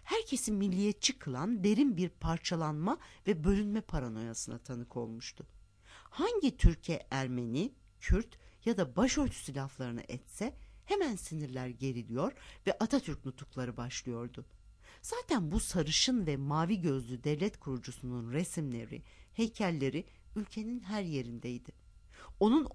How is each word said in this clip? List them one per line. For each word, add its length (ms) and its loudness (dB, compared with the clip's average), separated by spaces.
herkesi 480 -2
milliyetçi 680 2
kılan 440 -2
derin 340 6
bir 120 2
parçalanma 880 0
ve 160 2
bölünme 380 4
paranoyasına 760 -4
tanık 400 -8
olmuştu. 500 -10
Hangi 540 0
Türkiye 540 6
Ermeni, 600 0
Kürt 380 0
ya 120 2
da 180 0
başörtüsü 600 2
laflarını 460 -6
etse 560 -8
hemen 300 0
sinirler 520 -6
geriliyor 640 -2
ve 120 2
Atatürk 460 0
nutukları 520 -6
başlıyordu. 680 -6
Zaten 500 -2
bu 80 2
sarışın 680 2
ve 100 0
mavi 440 2
gözlü 420 0
devlet 360 0
kurucusunun 720 -6
resimleri, 720 -4
heykelleri 720 0
ülkenin 440 -6
her 240 -4
yerindeydi. 680 -6
Onun 360 8